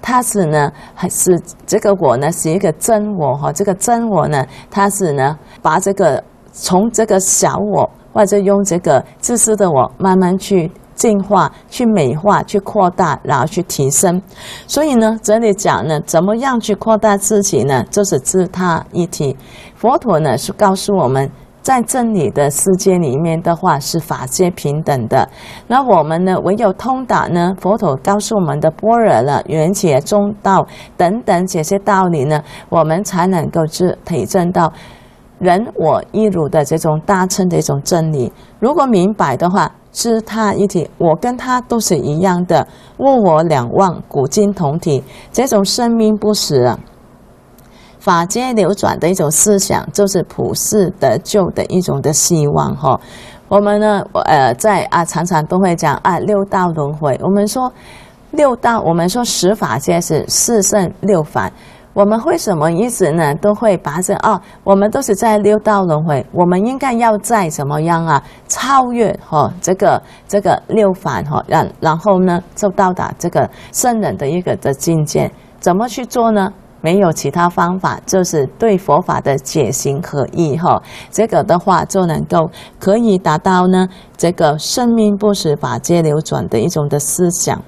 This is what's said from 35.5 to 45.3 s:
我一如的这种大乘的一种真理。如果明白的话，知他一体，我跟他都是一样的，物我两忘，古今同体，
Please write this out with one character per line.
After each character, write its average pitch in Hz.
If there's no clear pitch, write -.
我 139
一 220
如 165
的 151
这 156
种 156
大 190
乘 185
的 165
一 156
种 143
真 165
理。 135
如 254
果 302
明 208
白 151
的 170
话， 180
知 226
他 214
一 196
体， 185
我 160
跟 247
他 254
都 240
是 196
一 147
样 180
的， 160
物 254
我 165
两 139
忘， 180
古 135
今 202
同 156
体， 151